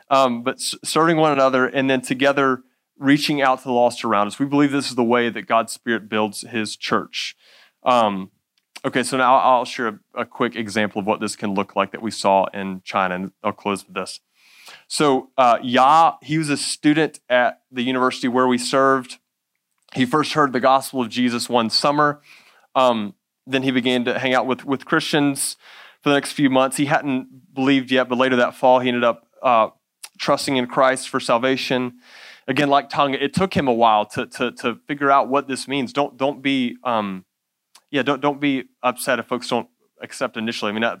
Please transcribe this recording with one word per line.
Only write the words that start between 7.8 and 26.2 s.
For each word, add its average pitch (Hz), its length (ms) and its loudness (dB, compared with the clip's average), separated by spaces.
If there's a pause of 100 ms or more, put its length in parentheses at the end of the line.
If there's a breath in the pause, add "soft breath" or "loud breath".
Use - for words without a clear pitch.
Um, 104 480 0 (520)
okay, 127 200 -2
so 131 140 -6
now 127 200 4
I'll 120 260 4
share 123 260 -6
a, 104 100 -8 (220)
a 113 40 -6
quick - 300 -4
example 107 440 -4
of 95 60 -4
what 104 140 0
this 107 160 -6
can 104 180 -6
look 98 220 -4
like 98 160 -2
that - 100 -12
we 110 80 -6
saw 98 380 2
in 95 360 -8
China, 95 300 -2
and 92 180 -6 (120)
I'll 104 80 -4
close 98 340 -6
with 92 80 -20
this. 92 280 -10 (640 loud breath)
So, 139 500 0
uh, 120 240 6
Ya, 135 640 4
he 156 160 -2
was 151 100 -2
a 139 80 0
student - 600 0 (100)
at 123 320 0 (100)
the 127 120 -4
university 127 440 0
where 127 200 2
we 123 100 2
served. 135 640 0 (760)
He 127 120 0
first 143 280 0
heard 143 200 2
the 127 60 0
gospel 131 420 0
of 110 80 -4
Jesus 120 400 -2
one 117 200 0
summer. 147 520 0 (540 soft breath)
Um, 117 400 0 (320)
then 131 160 -2
he 135 80 0
began 127 340 0
to 104 140 -2
hang 127 160 0
out 127 100 0
with, 127 180 -4
with 139 220 -6
Christians 143 720 -2 (460 loud breath)
for 147 60 0
the 143 60 4
next 139 180 -2